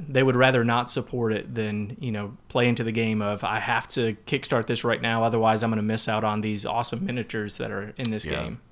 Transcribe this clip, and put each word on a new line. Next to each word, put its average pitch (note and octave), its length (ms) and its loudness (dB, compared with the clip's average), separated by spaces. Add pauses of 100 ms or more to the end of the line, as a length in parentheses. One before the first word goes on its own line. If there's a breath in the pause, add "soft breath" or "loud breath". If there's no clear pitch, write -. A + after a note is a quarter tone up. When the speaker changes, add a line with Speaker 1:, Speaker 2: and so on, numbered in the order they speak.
Speaker 1:
They C3 140 4
would C3 140 4
rather B2+ 280 6
not A#2+ 260 2
support A#2+ 440 -2
it A#2+ 200 -4
than, G#2+ 460 -4
you B2 120 -4
know, G#2 240 -6 (120)
play B2 180 4
into A#2+ 160 2
the A2+ 100 -2
game A2 280 2
of, G#2 240 -2
"I G#2+ 140 0
have A2+ 300 0
to A2+ 260 0 (120)
kickstart C3+ 400 0
this A#2 180 -2
right A#2 180 0
now, A2+ 200 2
otherwise A2+ 400 4
I'm A2+ 80 2
gonna A2 120 0
miss A2 260 0
out A2 160 0
on G#2+ 160 0
these G#2 240 -2
awesome A#2 400 -2
miniatures A2+ 540 -4
that A2+ 120 -4
are G2+ 280 -6
in A#2+ 120 -4
this G#2+ 140 -2
Speaker 2:
Yeah. - 200 -4
Speaker 1:
game." A#1 160 -10 (120)